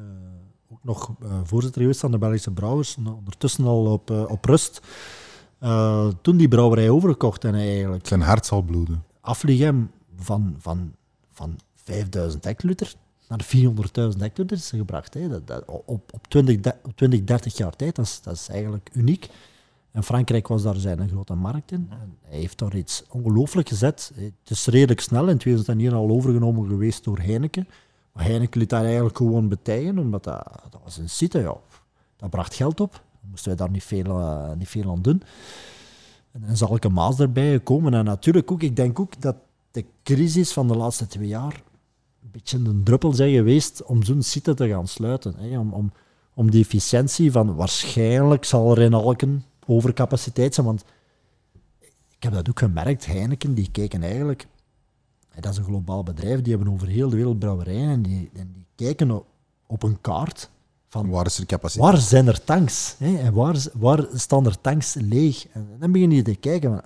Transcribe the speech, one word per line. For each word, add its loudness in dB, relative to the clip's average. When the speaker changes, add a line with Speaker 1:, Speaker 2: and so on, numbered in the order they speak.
Speaker 1:
ook -20
nog, -6
eh, -6
voorzitter -2
geweest 2
van -2
de 2
Belgische -2
Brouwers, -4
en -6
ondertussen -4
al 2
op, 0
eh, -2
op -6
rust. 2
Eh, 2
toen 4
die 6
brouwerij 6
overgekocht 2
en 0
hij 0
eigenlijk -4
Speaker 2:
Zijn 2
hart 2
zal 0
bloeden. -2
Speaker 1:
Afligem 0
van, -4
van, -8
van -12
vijfduizend -6
hectoliter -6
naar -8
vierhonderdduizend 0
hectoliter -6
is -12
gebracht, -8
hè. -8
Dat, -10
dat, -12
op, -12
op -18
twintig, 4
de-, -4
twintig, 2
dertig -2
jaar -6
tijd, -6
dat -2
is, -10
dat -10
is -12
eigenlijk -8
uniek. 0
En -4
Frankrijk 0
was 0
daar -2
zijn -4
grote -6
markt -6
in. -6
En -16
hij -14
heeft -8
daar -4
iets -6
ongelooflijk 0
gezet. -2
Het -12
is -4
redelijk 6
snel, 0
in 4
tweeduizend 0
en 2
één 2
al 0
overgenomen 2
geweest -2
door -4
Heineken. -2
Maar -8
Heineken 0
liet 0
daar 0
eigenlijk 0
gewoon 2
betijgen, -4
omdat -4
dat, -10
dat -20
was -18
een -10
site, -2
ja. -4
Dat -10
bracht -6
geld -2
op. -2
Daar -20
moesten -12
wij -4
daar -4
niet -4
veel, -4
eh, -6
niet -8
veel -6
aan -4
doen. 2
En -16
dan -12
is 0
Alke 0
Maas 2
erbij 2
gekomen. 2
En 2
natuurlijk 2
ook, -2
ik 0
denk 0
ook -6
dat -2
de -8
crisis 2
van 0
de 2
laatste -2
twee -6
jaar -6
een -20
beetje -6
een 2
druppel 4
zijn 4
geweest 4
om 2
zo'n 2
site -2
te 0
gaan -2
sluiten. -4
Hè? -8
Om, -4
om, -4
om 4
die 8
efficiëntie 2
van, 2
waarschijnlijk 2
zal 4
er 6
in 6
Alken 0
overcapaciteit 0
zijn. 2
Want -2
ik -20
heb 0
dat -2
ook -4
gemerkt, 0
Heineken, -2
die -2
kijken -4
eigenlijk, -4
hè, -18
dat -6
is -4
een -4
globaal -4
bedrijf, -4
die 0
hebben 0
over -4
heel 0
de 0
wereld 0
brouwerijen -2
en 0
die, -2
en -14
die -20
kijken 0
op, -4
op -8
een 0
kaart -6
van -4
Speaker 2:
Waar 0
is -2
er -6
capaciteit? 2
Speaker 1:
waar 6
zijn 6
er 2
tanks? 0
Hè? 0
En 0
waar, 0
waar 2
staan 2
er 0
tanks -2
leeg? 0
En -12
dan 0
begin 6
je 6
te 0
kijken -2
van, -2